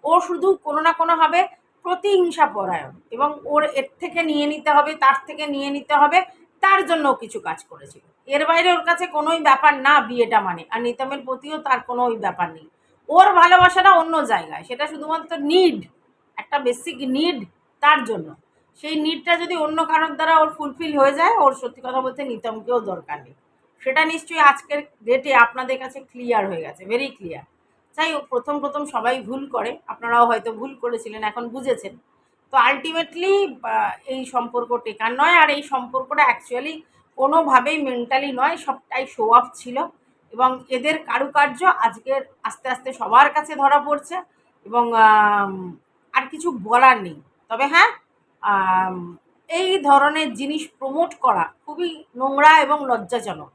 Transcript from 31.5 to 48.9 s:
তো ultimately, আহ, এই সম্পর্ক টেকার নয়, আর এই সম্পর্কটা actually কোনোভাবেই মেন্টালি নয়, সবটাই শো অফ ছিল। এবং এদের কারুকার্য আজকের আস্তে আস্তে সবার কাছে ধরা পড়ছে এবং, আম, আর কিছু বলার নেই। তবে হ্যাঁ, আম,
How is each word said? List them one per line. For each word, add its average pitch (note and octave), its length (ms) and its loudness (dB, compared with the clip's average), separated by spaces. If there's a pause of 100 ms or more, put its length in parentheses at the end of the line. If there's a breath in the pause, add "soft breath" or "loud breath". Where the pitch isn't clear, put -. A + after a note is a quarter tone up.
তো C4+ 60 2
ultimately, E4 960 0 (120)
আহ, G#3+ 240 -2 (140)
এই C4 200 -8
সম্পর্ক A#3+ 520 -4
টেকার A3 340 -6
নয়, D4 220 2
আর D#4 160 6
এই C#4+ 140 -4
সম্পর্কটা C4 680 -2
actually D4 460 -8 (360)
কোনোভাবেই C#4+ 680 2
মেন্টালি C4 500 -4
নয়, C#4 260 -2
সবটাই C4 500 -8
শো A3+ 260 0
অফ B3 100 6 (120)
ছিল। B3 280 -8 (480)
এবং B3+ 380 -2
এদের D4 300 -2
কারুকার্য C#4 640 -2
আজকের C4 580 0 (220)
আস্তে A3+ 260 -10
আস্তে B3+ 240 -8
সবার B3 360 4
কাছে D4+ 260 -4
ধরা C#4 240 4
পড়ছে D4 420 -4 (440)
এবং, A#3 280 -2
আম, G#3 840 2 (360)
আর C4 140 2
কিছু D#4+ 240 -8
বলার A#3+ 520 4
নেই। D#3 180 -14 (280)
তবে A3+ 160 -2
হ্যাঁ, E4+ 220 6 (540)
আম, F#3 760 -2 (300)